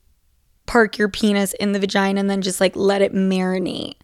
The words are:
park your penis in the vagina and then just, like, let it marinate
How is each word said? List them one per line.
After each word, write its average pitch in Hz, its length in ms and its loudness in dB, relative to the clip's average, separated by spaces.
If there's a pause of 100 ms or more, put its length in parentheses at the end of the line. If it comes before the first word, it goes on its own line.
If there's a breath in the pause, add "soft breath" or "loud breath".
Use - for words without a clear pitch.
(640)
park 226 320 2
your 214 120 0
penis 202 460 0
in 202 180 -2
the 202 60 0
vagina 196 420 0
and 196 80 0
then 196 120 0
just, 185 200 -2
like, 185 160 2
let 196 240 2
it 190 120 0
marinate 185 920 -2